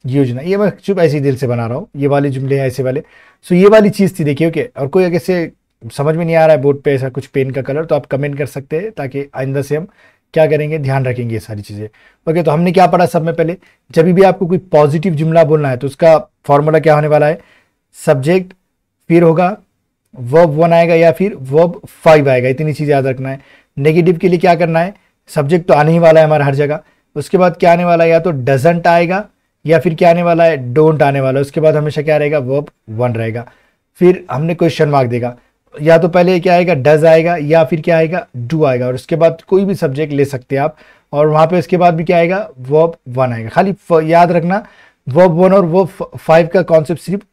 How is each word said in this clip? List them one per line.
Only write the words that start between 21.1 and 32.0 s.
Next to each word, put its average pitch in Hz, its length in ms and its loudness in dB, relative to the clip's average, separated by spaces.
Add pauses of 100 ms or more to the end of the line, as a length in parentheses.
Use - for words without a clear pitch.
फिर 190 240 -4
verb 151 360 0 (340)
five 151 220 6
आएगा, 127 220 0
इतनी 151 240 -4
चीज़ 147 180 -4
याद 135 160 0
रखना 131 220 -6
है। 135 100 -12 (380)
नेगेटिव 160 400 2
के 185 120 0
लिए 175 100 0
क्या 175 160 2
करना 165 240 0
है? 185 140 -4 (340)
सब्जेक्ट 156 400 -2
तो 180 60 4
आने 151 180 4
ही 170 80 2
वाला 160 200 6
है 156 60 6
हमारा 151 200 0
हर 139 100 0
जगह, 147 240 -2 (360)
उसके 147 220 -4
बाद 180 200 2
क्या 175 140 4
आने 175 140 2
वाला 170 180 2
है? 165 60 2
या 165 100 4
तो 165 140 -2
doesn't 143 540 0
आएगा 175 380 0 (400)
या 156 140 2
फिर 165 160 -2
क्या 175 140 2
आने 175 140 2
वाला 170 200 2
है? 135 300 0
don't 156 280 2
आने 139 200 0
वाला 131 180 -2
है। - 20 -2
उसके 139 180 -6
बाद 156 160 2
हमेशा 147 260 -4